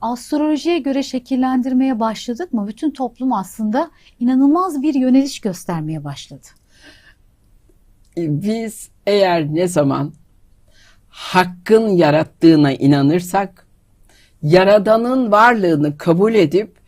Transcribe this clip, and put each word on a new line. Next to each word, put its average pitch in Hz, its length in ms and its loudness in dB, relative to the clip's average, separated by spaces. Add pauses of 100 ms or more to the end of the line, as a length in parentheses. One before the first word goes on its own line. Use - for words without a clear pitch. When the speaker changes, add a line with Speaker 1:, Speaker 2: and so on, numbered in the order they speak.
Speaker 1:
astrolojiye 302 760 -4
göre 277 240 -4
şekillendirmeye 254 1000 -2
başladık 226 520 -8
mı? 208 160 -4
Bütün 285 220 -6
toplum 254 420 -6
aslında 220 580 -4 (300)
inanılmaz 277 640 0
bir 302 120 -2
yöneliş 269 460 2
göstermeye 160 640 -8
başladı. 143 420 -16 (1700)
Speaker 2:
Biz 196 720 -6 (160)
eğer 175 480 0
ne 175 140 0
zaman 143 440 -2 (960)
Hakk'ın 214 800 0
yarattığına 156 840 4
inanırsak, 160 920 0 (760)
Yaradan'ın 214 920 2
varlığını 185 640 2
kabul 185 360 0
edip 185 420 0 (120)